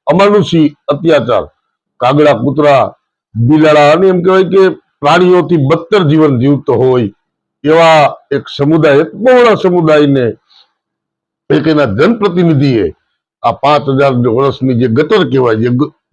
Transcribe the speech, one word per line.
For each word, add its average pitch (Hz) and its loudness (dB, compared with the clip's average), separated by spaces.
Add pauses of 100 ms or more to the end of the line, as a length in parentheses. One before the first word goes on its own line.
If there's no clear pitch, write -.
અમાનુષી 170 0 (120)
અત્યાચાર, 127 -2 (540)
કાગડા, 143 2
કૂતરા, 135 0 (400)
બિલાડા 151 2
અને 180 2
એમ 180 0
કહેવાય 190 2
કે 185 2 (300)
પ્રાણીઓથી 175 0
બદતર 165 -2
જીવન 147 0
જીવતો 135 -2
હોય 123 0 (500)
એવા 156 2 (160)
એક 143 -4 (160)
સમુદાય, 151 2
એક 160 -2
બહોળા 240 2
સમુદાયને 151 0 (1160)
એક 151 -2
એના 151 0
જનપ્રતિનિધિએ 160 -2 (500)
આ 113 -2
પાંચ 143 -2
હજાર 135 0
વર્ષની 127 -2
જે 120 0
ગટર 156 0
કહેવાય, 123 0
જે 110 -2
ગ-, 127 -4 (200)